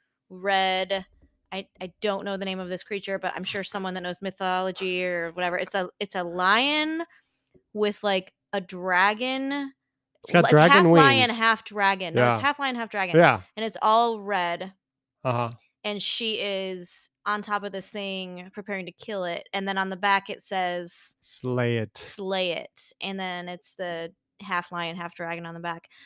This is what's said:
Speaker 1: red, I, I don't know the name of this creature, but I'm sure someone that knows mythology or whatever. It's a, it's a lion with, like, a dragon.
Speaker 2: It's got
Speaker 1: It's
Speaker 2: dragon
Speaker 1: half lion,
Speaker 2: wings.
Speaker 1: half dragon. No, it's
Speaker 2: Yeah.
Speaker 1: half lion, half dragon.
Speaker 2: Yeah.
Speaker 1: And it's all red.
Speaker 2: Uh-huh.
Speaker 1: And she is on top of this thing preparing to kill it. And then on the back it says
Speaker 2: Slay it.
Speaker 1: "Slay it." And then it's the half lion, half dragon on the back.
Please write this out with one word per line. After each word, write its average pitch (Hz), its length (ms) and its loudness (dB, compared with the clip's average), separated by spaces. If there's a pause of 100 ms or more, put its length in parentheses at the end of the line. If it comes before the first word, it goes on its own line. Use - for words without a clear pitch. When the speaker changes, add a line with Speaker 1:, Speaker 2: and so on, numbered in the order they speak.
(300)
Speaker 1:
red, 190 720 0 (480)
I, 190 140 -8 (140)
I 185 200 -10
don't 196 240 -2
know 196 140 -4
the 196 80 -6
name 190 120 -4
of 185 120 -8
this 180 140 -6
creature, 196 340 -6
but 185 180 -4
I'm 185 80 -8
sure 196 200 -6
someone 190 300 -6
that 180 80 -8
knows 180 200 -8
mythology 185 800 -2
or 170 280 -4
whatever. 180 260 -2
It's 190 160 -4
a, 185 160 -2 (100)
it's - 140 -8
a 185 80 -2
lion 262 800 2 (720)
with, 208 280 0
like, 190 300 0 (220)
a 196 60 -2
dragon. 220 1120 0 (520)
Speaker 2:
It's - 80 -4
got 170 120 8
Speaker 1:
It's - 60 2
Speaker 2:
dragon 156 200 10
Speaker 1:
half 339 160 8
lion, 269 420 10
Speaker 2:
wings. 226 100 -2
Speaker 1:
half 226 260 2
dragon. 196 500 0
No, 123 160 6
it's 113 80 2
Speaker 2:
Yeah. 107 40 -2
Speaker 1:
half 277 160 0
lion, 262 180 -2
half 233 140 -6
dragon. 185 260 -2
Speaker 2:
Yeah. 135 260 8 (140)
Speaker 1:
And 220 100 -4
it's 196 160 -8
all 226 400 4
red. 185 500 -4 (520)
Speaker 2:
Uh-huh. 120 260 0 (340)
Speaker 1:
And 208 180 -6
she - 380 -4
is 190 720 -8 (160)
on 208 160 -2
top 202 220 -4
of 202 80 -8
this 190 180 -10
thing 190 640 -8
preparing 190 340 -8
to 175 60 -12
kill 196 320 -8
it. - 280 -6
And 196 160 -4
then 190 100 -2
on 190 120 -2
the 190 60 -6
back 196 340 2
it - 120 -10
says 180 800 -6
Speaker 2:
Slay 123 560 -2
it. 107 180 -6
Speaker 1:
"Slay 190 560 -4
it." - 480 -12
And 190 180 -6
then 180 300 -6
it's 180 260 -14
the 170 380 -8 (280)
half 190 320 -4
lion, 170 240 -6
half 175 180 -10
dragon 170 320 -8
on 165 80 -12
the 170 60 -12
back. 170 280 -8 (180)